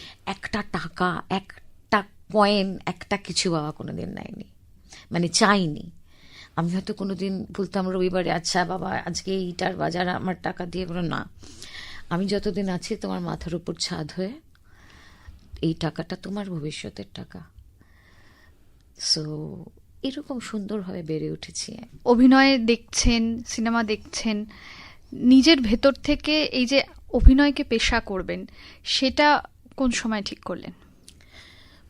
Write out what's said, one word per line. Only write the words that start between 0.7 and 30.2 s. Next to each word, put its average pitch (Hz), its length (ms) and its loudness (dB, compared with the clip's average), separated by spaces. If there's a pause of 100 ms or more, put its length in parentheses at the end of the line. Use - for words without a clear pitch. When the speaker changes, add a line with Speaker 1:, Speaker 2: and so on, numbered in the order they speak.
Speaker 1:
টাকা, 170 560 -4
একটা - 760 -4 (300)
কয়েন, 202 540 4
একটা - 300 -4
কিছু 185 340 -4
বাবা 156 200 -2
কোনোদিন - 380 -10
নেয়নি, - 360 -12 (680)
মানে 170 160 0
চাইনি। 185 640 2 (640)
আমি 170 140 0
হয়তো 190 240 -4
কোনোদিন 196 520 -6 (120)
বলতাম 190 300 -2
রবিবারে, 185 420 0
"আচ্ছা 175 340 0
বাবা, 190 420 -4
আজকে 170 240 -6
এইটার 185 460 -4
বাজার 170 320 -2
আমার 180 340 -4
টাকা 180 240 -6
দিয়ে", 180 200 -6
বলো, 175 140 -6
"না, - 280 -4 (840)
আমি 180 160 -2
যতদিন 202 420 -2
আছি 180 280 -6
তোমার 190 240 -6
মাথার 165 340 -6
উপর 170 200 -8
ছাদ 160 420 -8
হয়ে, 185 160 -6 (1300)
এই 165 120 0
টাকাটা 165 420 -8
তোমার 196 340 -10
ভবিষ্যতের 151 540 -10 (100)
টাকা।" - 300 -16 (1700)
So, 156 100 -2 (800)
এরকম 269 380 -8
সুন্দরভাবে 190 640 -8
বেড়ে 156 280 -6
উঠেছি। - 480 -12 (260)
Speaker 2:
অভিনয় 262 540 8
দেখছেন, 233 880 2
সিনেমা 226 360 0
দেখছেন, 214 640 -4 (680)
নিজের 262 480 8
ভেতর 247 320 4
থেকে 302 520 0
এই 254 220 0
যে 269 160 4 (300)
অভিনয়কে 269 520 8
পেশা 226 360 0
করবেন, 185 460 -6 (380)
সেটা 277 580 2 (340)
কোন 262 140 2
সময় 220 320 -4